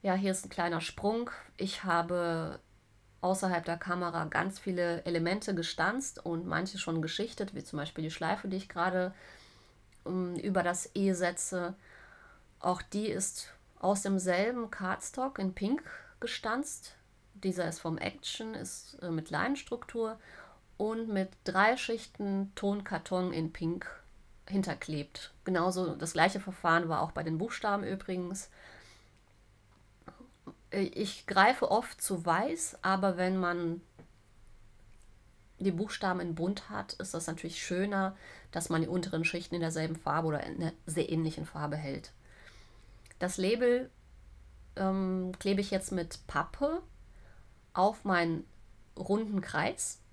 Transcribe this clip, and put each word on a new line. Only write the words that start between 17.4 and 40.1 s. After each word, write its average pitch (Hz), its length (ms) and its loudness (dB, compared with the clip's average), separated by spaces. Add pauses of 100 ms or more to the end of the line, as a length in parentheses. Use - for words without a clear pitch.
ist 160 120 -6
vom 165 180 -2
Action, - 560 -6
ist, - 480 -10
äh, 175 80 -4
mit 160 200 -4
Leinenstruktur 226 920 -2 (560)
und 226 320 -2
mit 190 220 2 (120)
drei 202 340 6
Schichten 196 800 -2
Tonkarton 190 760 0
in 160 200 -2
Pink 170 360 -2 (600)
hinterklebt. 156 840 -2 (100)
Genauso 180 520 2
das 160 160 -4
gleiche 185 260 6
Verfahren 170 500 2
war 160 140 2
auch 160 80 0
bei 156 140 -4
den 160 140 0
Buchstaben 202 440 0
übrigens. 185 680 -4 (2250)
Äh, 196 120 0
ich - 440 -4
greife 202 440 6
oft 226 300 0
zu 170 240 -2
weiß, 220 580 0
aber 190 340 4
wenn 185 200 2
man 175 440 0 (1800)
die 190 140 2
Buchstaben 180 480 0
in 175 140 -2
bunt 180 340 -2
hat, 202 260 -6
ist - 200 -8
das 165 120 -4
natürlich 165 380 -6
schöner, 190 500 0 (360)
dass 170 180 -4
man 165 140 2
die - 60 0
unteren 170 360 0
Schichten 170 300 -2
in 170 80 0
derselben 160 340 0
Farbe 160 320 2